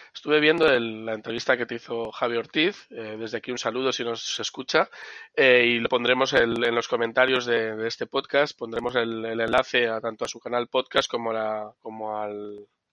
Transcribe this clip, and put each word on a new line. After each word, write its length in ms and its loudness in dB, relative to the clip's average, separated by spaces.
estuve 280 2
viendo 260 4
el, 380 0
la 80 -4
entrevista 420 -2
que 100 -4
te 100 -10
hizo 360 -6
Javi 240 -2
Ortiz, 540 -2
eh, 280 -10
desde 200 -6
aquí 120 -8
un 80 -6
saludo 360 -2
si 100 -4
nos 360 -6
escucha, 500 -2
eh, 320 8
y 140 4
lo 80 -2
pondremos 460 2
el, 320 4
en 100 2
los 140 -2
comentarios 560 2
de, 320 0
de 100 -4
este 200 -6
podcast, 500 0
pondremos 380 -4
el, 300 0
el 140 -4
enlace 480 2
a, 140 -4
tanto 240 -4
a 20 -8
su 140 -10
canal 260 -2
podcast 420 0
como 220 -4
a 20 -2
la, 460 -4
como 380 -8
al, 500 -8